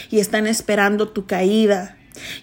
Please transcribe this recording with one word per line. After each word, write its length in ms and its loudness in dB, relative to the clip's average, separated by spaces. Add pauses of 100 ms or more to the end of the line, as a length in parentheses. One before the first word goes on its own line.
y 120 0
están 260 0
esperando 640 0
tu 180 -8
caída 680 2 (460)